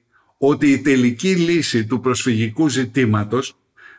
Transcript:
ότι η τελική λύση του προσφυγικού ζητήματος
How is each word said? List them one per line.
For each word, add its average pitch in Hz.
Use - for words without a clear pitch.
ότι 143
η 131
τελική 135
λύση 170
του 117
προσφυγικού 117
ζητήματος 120